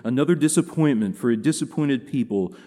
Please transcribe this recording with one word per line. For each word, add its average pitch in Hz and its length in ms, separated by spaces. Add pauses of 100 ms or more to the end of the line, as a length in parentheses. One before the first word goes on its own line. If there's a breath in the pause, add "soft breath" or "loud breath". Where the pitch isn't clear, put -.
another 139 300
disappointment 147 840
for 123 140
a 113 60
disappointed 143 720
people 101 480 (120 loud breath)